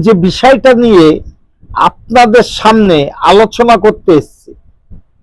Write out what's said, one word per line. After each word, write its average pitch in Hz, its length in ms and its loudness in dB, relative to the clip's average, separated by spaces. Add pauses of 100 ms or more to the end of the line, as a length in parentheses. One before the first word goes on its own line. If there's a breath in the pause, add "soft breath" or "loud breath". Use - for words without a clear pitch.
যে 214 100 2 (140)
বিষয়টা 254 480 0
নিয়ে 220 320 2 (840)
আপনাদের 233 560 0 (140)
সামনে 214 380 0 (260)
আলোচনা 220 560 0
করতে 214 320 -2 (100)
এসছি, - 300 -20 (720)